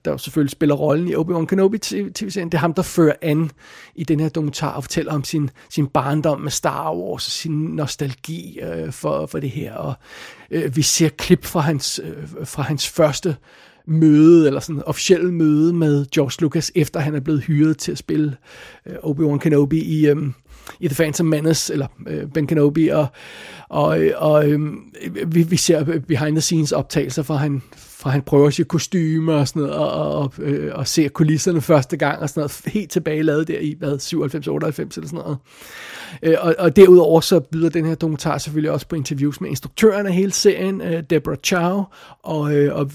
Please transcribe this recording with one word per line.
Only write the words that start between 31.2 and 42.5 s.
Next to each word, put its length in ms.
første 360
gang 260
og 60
sådan 120
noget, 260
helt 240
tilbage 320
lavet 260
der 100
i, 200
hvad, 200
syvoghalvfems, 500
otteoghalvfems 480
eller 120
sådan 160
noget. 140
Øh, 180
og, 180
og 180
derudover 440
så 200
byder 280
den 160
her 100
dokumentar 440
selvfølgelig 320
også 180
på 80
interviews 440
med 100
instruktøren 560
af 60
hele 200
serien, 480
øh, 300
Deborah 340
Chow, 400
og, 320